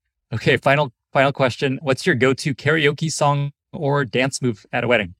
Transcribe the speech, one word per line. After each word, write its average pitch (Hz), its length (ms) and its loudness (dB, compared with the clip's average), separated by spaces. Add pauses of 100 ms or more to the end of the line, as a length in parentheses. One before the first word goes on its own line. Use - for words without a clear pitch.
(340)
Okay. 131 240 2
Final, 143 360 2 (180)
final 139 220 2
question. 135 480 0
What's 131 240 -2
your 175 100 2
go-to 131 400 0
karaoke 151 560 0
song 143 400 0 (220)
or 143 320 -2
dance 127 360 -2
move 120 300 -4
at 120 120 -4
a 117 40 -4
wedding? 104 320 0